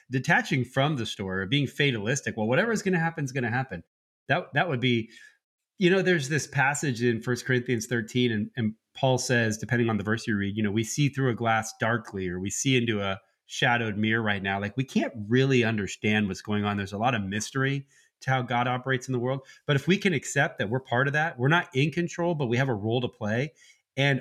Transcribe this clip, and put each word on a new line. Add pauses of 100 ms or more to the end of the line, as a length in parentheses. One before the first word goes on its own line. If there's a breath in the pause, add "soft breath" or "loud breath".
(100)
detaching
from
the
story
or
being
fatalistic,
"Well,
whatever
is
gonna
happen
is
gonna
happen." (460)
That,
that
would
be, (680 loud breath)
you
know,
there's
this
passage
in
First
Corinthians
thirteen,
and,
and (220)
Paul
says,
depending
on
the
verse
you
read,
you
know,
"We
see
through
a
glass
darkly,"
or
"We
see
into
a (260)
shadowed
mirror
right
now."
Like,
we
can't (160)
really
understand
what's
going
on.
There's
a
lot
of
mystery (340 soft breath)
to
how
God
operates
in
the
world. (260 loud breath)
But
if
we
can
accept
that
we're
part
of
that,
we're
not
in
control,
but
we
have
a
role
to
play, (440 soft breath)
and